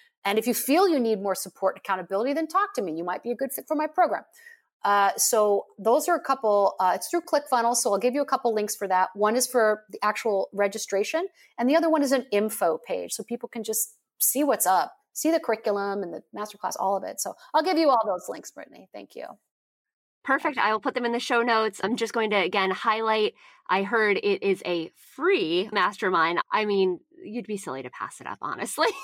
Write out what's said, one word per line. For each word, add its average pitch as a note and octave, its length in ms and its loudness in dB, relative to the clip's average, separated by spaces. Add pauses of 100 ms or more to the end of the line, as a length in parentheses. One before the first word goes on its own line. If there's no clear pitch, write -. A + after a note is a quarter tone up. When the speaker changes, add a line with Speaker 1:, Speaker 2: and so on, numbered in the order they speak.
(240)
Speaker 1:
And G3+ 140 0
if A3 80 2
you A#3 80 0
feel E4 340 4
you D#4+ 120 2
need A3 200 0
more G3 140 -2
support - 420 -4
and F3 80 -18
accountability, G3 500 -2
then D#4+ 140 -2
talk G4 280 -2
to - 80 -2
me. E3 120 -4
You E3 80 -6
might F3+ 200 -6
be A#3+ 80 -4
a A#3+ 40 -6
good C4 160 -6
fit - 160 -10
for D#4 80 -2
my D4+ 120 0
program. D4+ 360 0 (600)
Uh, G3+ 340 4
so G#3 480 4 (140)
those A#3 280 4
are F4 80 4
a - 60 -2
couple, G#3+ 580 2
uh, F3+ 160 4
it's - 120 -6
through E4+ 140 -2
ClickFunnels. B3 560 0
So A3+ 140 0
I'll G3 80 2
give A#3+ 140 2
you C#4+ 80 0
a C#4 40 -2
couple B3+ 280 0
links G#3+ 220 -2
for G3+ 120 -6
that. F#3 280 2
One G#3+ 200 2
is B3 120 0
for G#3+ 420 2
the - 140 -14
actual G#3 500 0
registration, G3+ 760 -2 (300)
and B3 120 0
the D4 60 6
other E4 140 4
one D4+ 140 4
is C4 80 0
an C4 200 0
info G3+ 560 0
page. F3+ 260 -6
So G#3+ 100 -8
people A#3 260 -10
can A3+ 140 -8
just - 320 -4 (240)
see - 240 0
what's C4+ 220 2
up, F3+ 280 2 (200)
see - 180 0
the E4 80 4
curriculum G3+ 600 -2
and E3+ 120 -8
the - 100 -12 (120)
masterclass, G#3 440 -8
all G3 160 0
of G3 80 -4
it. F#3+ 160 -10
So - 140 -8 (200)
I'll D#4 100 4
give E4 140 0
you D#4+ 120 6
all A#3+ 160 6
those F#3 240 -4
links, - 220 -12
Brittany. - 420 -18
Thank - 220 -18
you. - 100 -10 (960)
Speaker 2:
Perfect. C#4 340 0
I G#3+ 140 2
will A3 80 0
put B3 160 -4
them B3 100 -2
in A#3 80 0
the - 60 -2
show A#3+ 220 0
notes. A3 420 0
I'm A3 120 -2
just A3+ 180 -4
going A3 180 0
to, G#3+ 60 2
again, F#3+ 340 0
highlight. A3 640 0 (360)
I G3 140 2
heard G#3 340 2
it - 260 0
is F#3+ 220 0
a E3+ 260 -4 (240)
free F#3+ 560 0
mastermind. F#3 680 0 (120)
I G#3+ 140 2
mean, F#3+ 340 2 (240)
you'd G#3+ 240 -10
be G#3+ 100 -4
silly C3+ 260 -10
to B2 80 -14
pass - 280 -12
it - 80 -16
up, - 140 -10
honestly. - 500 -2
<laughs> - 120 -8